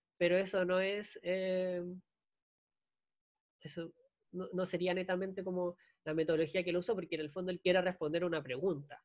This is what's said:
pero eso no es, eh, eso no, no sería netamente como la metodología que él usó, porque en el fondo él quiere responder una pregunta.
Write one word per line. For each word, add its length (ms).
pero 200
eso 260
no 160
es, 420
eh, 600
eso 320
no, 200
no 140
sería 280
netamente 500
como 320
la 100
metodología 500
que 60
él 80
usó, 160
porque 220
en 40
el 100
fondo 200
él 100
quiere 220
responder 420
una 180
pregunta. 640